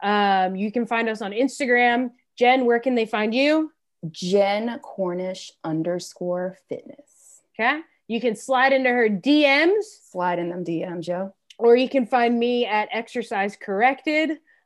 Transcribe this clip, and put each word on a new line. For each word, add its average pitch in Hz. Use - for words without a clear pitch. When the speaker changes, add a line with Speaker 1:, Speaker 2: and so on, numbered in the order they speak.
Speaker 1:
um, 196
you 208
can 240
find 226
us 214
on 202
Instagram. 240
Jen, 254
where 233
can 254
they 226
find 220
you? 302
Speaker 2:
Jen 202
Cornish 185
underscore 180
fitness. -
Speaker 1:
Okay. 277
You 226
can 240
slide 262
into 262
her 247
D 262
Ms. 330
Speaker 2:
Slide 180
in 175
them 175
D 165
Ms, 175
yo. 185
Speaker 1:
Or 233
you 254
can 254
find 240
me 240
at 208
Exercise 208
Corrected. 277